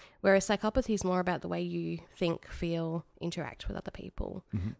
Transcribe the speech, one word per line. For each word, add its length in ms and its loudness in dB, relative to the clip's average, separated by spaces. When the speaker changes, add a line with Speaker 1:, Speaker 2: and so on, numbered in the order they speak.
Speaker 1:
Whereas 260 6
psychopathy 460 2
is 100 0
more 160 4
about 220 0
the 60 -6
way 160 0
you 380 -4
think, 360 0
feel, 540 -2
interact 480 -6
with 80 -2
other 140 -6
people, 540 -8
Speaker 2:
Mm-hmm. 260 -2